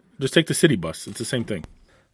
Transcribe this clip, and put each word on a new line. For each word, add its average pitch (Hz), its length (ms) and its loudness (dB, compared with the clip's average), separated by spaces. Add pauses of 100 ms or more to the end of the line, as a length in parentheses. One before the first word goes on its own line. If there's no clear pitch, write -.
(200)
just 131 140 -2
take 165 120 6
the 151 80 -4
city 156 220 4
bus. 82 320 -8
It's 104 100 -14
the 117 60 -6
same 117 200 -2
thing. 92 200 -6 (500)